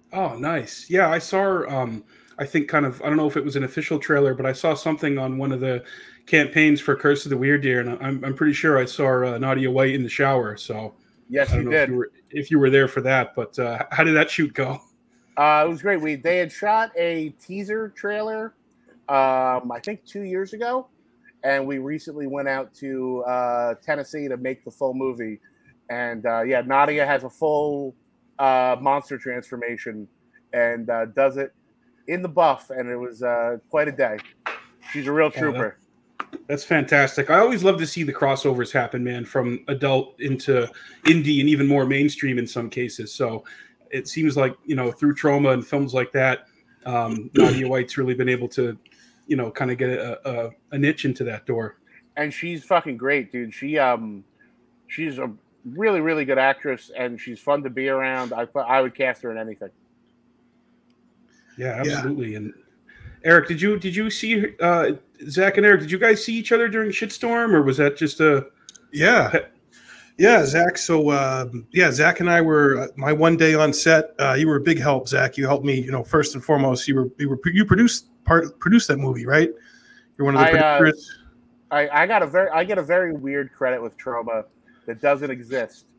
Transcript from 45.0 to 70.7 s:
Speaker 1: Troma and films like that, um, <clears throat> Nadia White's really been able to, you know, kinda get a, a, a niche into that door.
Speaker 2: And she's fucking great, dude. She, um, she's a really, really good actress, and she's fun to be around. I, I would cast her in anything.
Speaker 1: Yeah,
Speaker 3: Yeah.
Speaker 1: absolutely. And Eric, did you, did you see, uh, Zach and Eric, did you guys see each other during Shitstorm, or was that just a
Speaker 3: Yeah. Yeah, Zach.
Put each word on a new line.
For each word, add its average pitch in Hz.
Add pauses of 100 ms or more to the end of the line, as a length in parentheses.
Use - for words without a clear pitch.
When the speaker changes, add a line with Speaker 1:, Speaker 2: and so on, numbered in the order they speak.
Speaker 1:
Troma 143
and 123
films 139
like 127
that, 131 (360)
um, 113
<clears throat> -
Nadia 131
White's 127
really 127
been 127
able 123
to, 120 (520)
you 139
know, 117
kinda 127
get 127
a, 120
a, 117 (220)
a 143
niche 147
into 127
that 113
door. 113 (400)
Speaker 2:
And 151
she's 170
fucking 165
great, 131
dude. 120
She, 147
um, 113 (640)
she's 151
a 127 (380)
really, 190
really 156
good 131
actress, 135
and 123
she's 117
fun 143
to 135
be 131
around. 131
I, 117 (100)
I 131
would 127
cast 127
her 120
in 113
anything. 110 (1900)
Speaker 1:
Yeah, 127
Speaker 3:
Yeah. 147
Speaker 1:
absolutely. 131
And 104 (720)
Eric, 165
did 165
you, 208
did 180
you 220
see, 214
uh, 170 (360)
Zach 190
and 202
Eric, 196
did 151
you 185
guys 214
see 226
each 226
other 233
during 214
Shitstorm, 233
or 156
was 135
that 143
just 156
a 147 (460)
Speaker 3:
Yeah. 165 (800)
Yeah, 190
Zach. 170